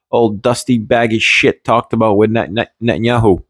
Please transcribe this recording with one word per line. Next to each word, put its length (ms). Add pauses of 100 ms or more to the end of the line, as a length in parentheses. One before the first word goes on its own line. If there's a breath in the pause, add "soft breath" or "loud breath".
(100)
old 320
dusty 340
bag 380
of 80
shit 420
talked 280
about 220
with 160
Net-, 220
Net-, 300
Netanyahu. 680